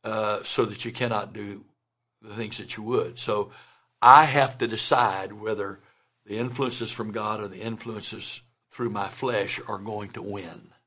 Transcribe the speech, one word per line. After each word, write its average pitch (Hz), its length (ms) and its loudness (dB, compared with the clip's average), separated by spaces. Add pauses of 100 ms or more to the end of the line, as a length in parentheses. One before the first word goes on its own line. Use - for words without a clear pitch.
uh, 107 400 -2
so - 220 2
that 110 200 -6
you 117 60 -6
cannot 110 420 -4
do 101 320 -12 (580)
the 107 120 -16
things 107 240 -8
that - 180 -10
you 110 60 -10
would. 107 360 -2
So 104 340 -2 (500)
I 135 220 12
have 135 340 2
to 120 80 0
decide 107 640 0
whether 104 460 -6 (460)
the 104 140 -6
influences 120 520 -4
from 107 220 -6
God 107 280 -4
or 104 60 -8
the 95 160 -12
influences 110 800 -8 (260)
through 117 220 -4
my 101 180 -6
flesh 107 600 -2
are 107 100 -6
going 104 320 -10
to 104 120 -12
win. 95 480 -12 (160)